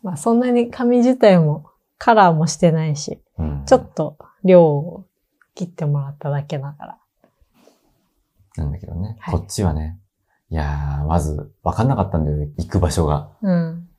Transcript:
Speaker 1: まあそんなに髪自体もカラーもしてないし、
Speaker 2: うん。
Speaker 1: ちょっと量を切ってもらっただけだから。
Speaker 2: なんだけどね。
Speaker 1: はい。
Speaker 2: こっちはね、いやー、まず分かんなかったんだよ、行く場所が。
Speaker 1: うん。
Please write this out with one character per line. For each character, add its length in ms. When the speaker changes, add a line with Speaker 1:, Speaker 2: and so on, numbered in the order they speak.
Speaker 1:
ま 120
あ 40
そ 160
ん 60
な 140
に 180
髪 280
自 180
体 240
も 240
カ 160
ラ 160
ー 40
も 120
し 100
て 140
な 160
い 80
し、 260
Speaker 2:
う 60
ん。 240
Speaker 1:
ち 80
ょ 40
っ 160
と 220
量 180
を 440
切 80
っ 40
て 180
も 120
ら 120
っ 60
た 140
だ 140
け 160
だ 120
か 140
ら。 120
Speaker 2:
な 100
ん 60
だ 60
け 80
ど 80
ね。 240
Speaker 1:
は 140
い。 20
Speaker 2:
こ 80
っ 60
ち 160
は 100
ね、 240
い 40
や 480
ー、 40
ま 120
ず 340
分 120
か 80
ん 40
な 80
か 60
っ 100
た 60
ん 60
だ 60
よ、 80
行 100
く 100
場 140
所 140
が。 240
Speaker 1:
う 100
ん。 360